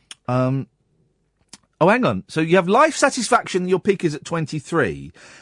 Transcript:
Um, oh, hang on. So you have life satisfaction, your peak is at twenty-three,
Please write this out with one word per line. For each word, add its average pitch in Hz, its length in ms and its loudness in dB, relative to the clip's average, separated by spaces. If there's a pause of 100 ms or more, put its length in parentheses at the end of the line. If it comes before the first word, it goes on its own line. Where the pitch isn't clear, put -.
(300)
Um, 127 380 -2 (1120)
oh, 170 80 4
hang 240 160 2
on. 104 240 -2
So - 100 -4
you 165 160 2
have 180 140 4
life 277 260 4
satisfaction, 202 720 0
your 185 120 2
peak 196 260 -2
is 151 100 -4
at - 80 -14
twenty-three, 143 880 -4 (300)